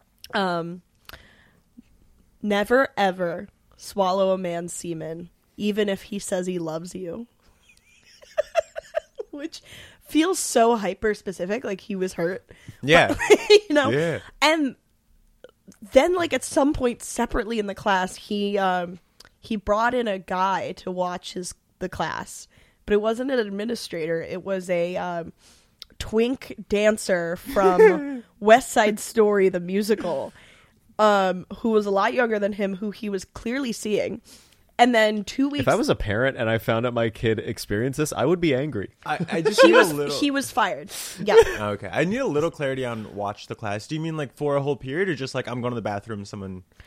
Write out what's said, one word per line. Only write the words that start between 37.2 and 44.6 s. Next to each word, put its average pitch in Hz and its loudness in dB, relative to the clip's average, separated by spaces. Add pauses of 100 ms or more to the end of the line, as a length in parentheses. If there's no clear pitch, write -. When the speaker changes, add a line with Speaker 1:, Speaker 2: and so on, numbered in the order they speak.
Speaker 3:
experienced 117 -4
this, 151 -2
I 110 -2
would 170 2
be 160 2
angry. 123 -4 (160)
Speaker 2:
I, 151 -4
I 185 -2
just 202 2
Speaker 1:
he - 12
Speaker 2:
need - 8
Speaker 1:
was, 494 6
Speaker 2:
a 147 -4
little 143 -4
Speaker 1:
he 285 2
was 269 -4
fired. 185 -4 (320)
Yeah. 208 2 (120)
Speaker 2:
<laughs> - -6
Okay. 104 -4
I 110 0
need 190 0
a 269 -2
little 151 0
clarity 135 -4
on 113 -8
watch 101 -8
the 127 -12
class. 107 -8
Do 156 -6
you 156 -4
mean, 160 -6
like, 143 -8
for 143 -2
a 139 2